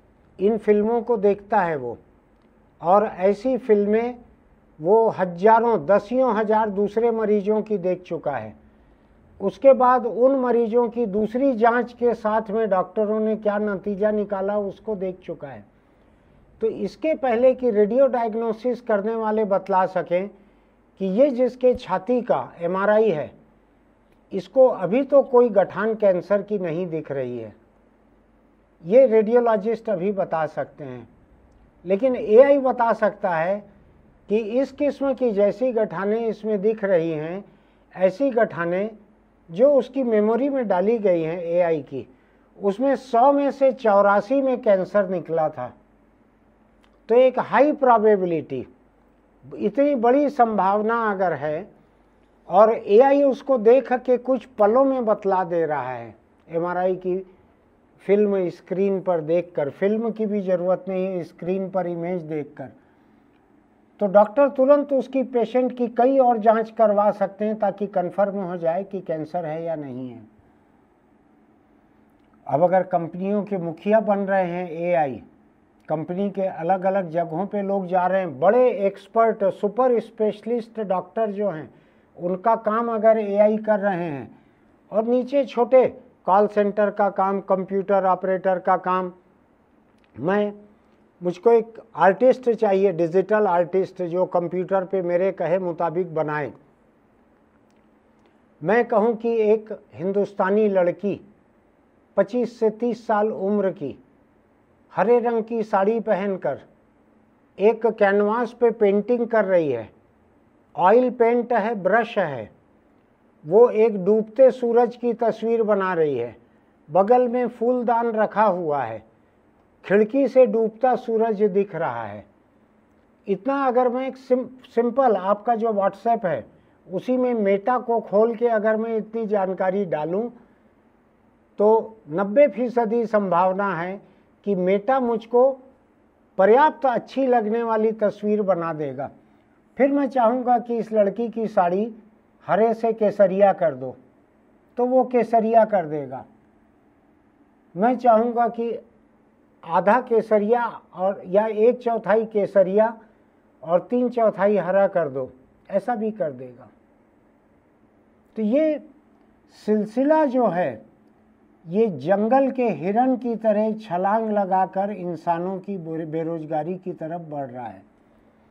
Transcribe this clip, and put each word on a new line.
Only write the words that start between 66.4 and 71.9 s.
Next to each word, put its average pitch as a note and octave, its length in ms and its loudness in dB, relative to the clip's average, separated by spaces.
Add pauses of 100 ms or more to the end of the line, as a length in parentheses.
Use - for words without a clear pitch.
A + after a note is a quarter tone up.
करवा G#3 400 2
सकते G3 340 -4
हैं G#3+ 140 -4
ताकि G3 280 -4
confirm F#3+ 500 -2
हो F3+ 200 -8
जाए E3 260 -4
कि F#3+ 180 -10
cancer E3 440 -6
है D#3+ 180 -8
या E3 120 -6
नहीं C3 340 -12
है। A2+ 120 -18 (2250)